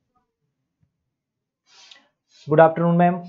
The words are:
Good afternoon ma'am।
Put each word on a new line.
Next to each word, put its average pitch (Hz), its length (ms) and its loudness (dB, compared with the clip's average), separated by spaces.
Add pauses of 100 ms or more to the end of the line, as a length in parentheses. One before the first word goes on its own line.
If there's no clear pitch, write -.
(2500)
Good 156 120 2
afternoon 165 360 0
ma'am। 175 320 -2